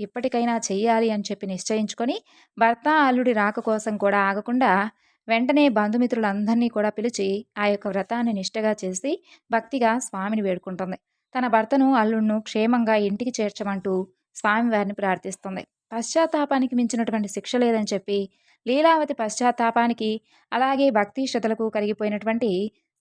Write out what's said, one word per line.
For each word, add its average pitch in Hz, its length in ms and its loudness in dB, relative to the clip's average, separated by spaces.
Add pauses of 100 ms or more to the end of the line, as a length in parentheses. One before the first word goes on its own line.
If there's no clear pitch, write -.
ఇప్పటికైనా 233 600 -2 (120)
చెయ్యాలి 226 380 2
అని 214 200 -2
చెప్పి 202 160 -8
నిశ్చయించుకొని 220 760 -4 (380)
భర్త 233 300 2
అల్లుడి 254 440 4
రాక 214 280 0
కోసం 220 360 -2
కూడా 202 220 2
ఆగకుండా 202 720 0 (380)
వెంటనే 254 400 4
బంధుమిత్రులందరినీ 220 1000 0
కూడా 214 200 0
పిలిచి 208 580 -4 (120)
ఆ 208 80 0
యొక్క 202 220 0
వ్రతాన్ని 233 440 -2
నిష్ఠగా 214 420 -2 (100)
చేసి 190 400 -4 (260)
భక్తిగా 226 480 0
స్వామిని 214 440 -4
వేడుకుంటుంది. 185 540 -4 (420)
తన 254 80 0
భర్తను 254 480 4
అల్లుడును 220 460 2
క్షేమంగా 220 540 2
ఇంటికి 208 460 0
చేర్చమంటూ 196 680 -2 (280)
స్వామివారిని 214 600 0
ప్రార్థిస్తుంది. 190 720 -4 (260)
పశ్చాత్తాపానికి 285 840 0
మించినటువంటి 226 540 0
శిక్ష - 280 -6
లేదని 226 380 2
చెప్పి 196 360 -2 (360)
లీలావతి 302 480 2
పశ్చాత్తాపానికి 233 1080 0 (320)
అలాగే 269 380 2
భక్తి 214 360 0
శ్రద్ధలకు 220 420 -2
కరిగిపోయినటువంటి 214 1040 -2 (280)